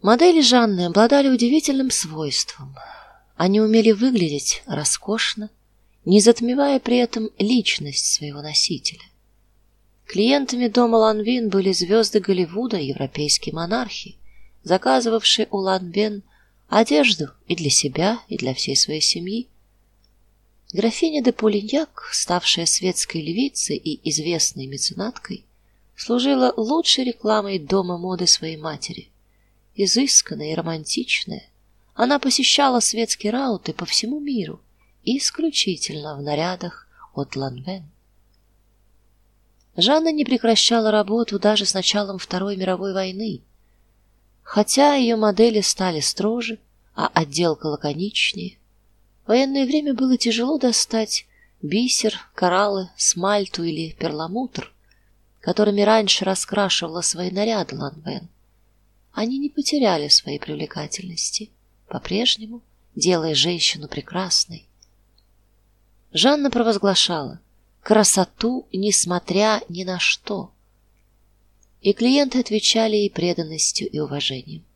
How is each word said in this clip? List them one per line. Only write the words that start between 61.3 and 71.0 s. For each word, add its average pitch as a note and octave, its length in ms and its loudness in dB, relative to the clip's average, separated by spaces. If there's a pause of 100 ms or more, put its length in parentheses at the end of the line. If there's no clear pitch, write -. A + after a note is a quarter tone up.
по-прежнему A3+ 720 -4 (320)
делая E3 400 0
женщину D3+ 540 0
прекрасной. F3 800 -4 (1500)
Жанна C#4 380 2
провозглашала: F#3+ 880 0 (420)
«Красоту, A3 920 2
несмотря G3 1000 0
ни F3 160 -8
на F#3 120 -6
что». - 540 -4 (1300)